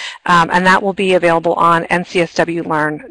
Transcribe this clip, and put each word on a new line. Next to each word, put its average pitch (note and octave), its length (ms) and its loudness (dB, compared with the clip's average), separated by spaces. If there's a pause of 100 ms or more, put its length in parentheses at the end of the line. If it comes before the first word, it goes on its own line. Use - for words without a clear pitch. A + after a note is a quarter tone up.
(240)
um, E3+ 260 2
and F3+ 160 0
that F#3 160 2
will G3 120 -2
be F#3 180 0
available E3+ 420 2
on E3+ 300 2
N F3+ 200 -2
C - 180 -2
S E3 120 -6
W E3+ 280 -2
learn D3+ 480 -4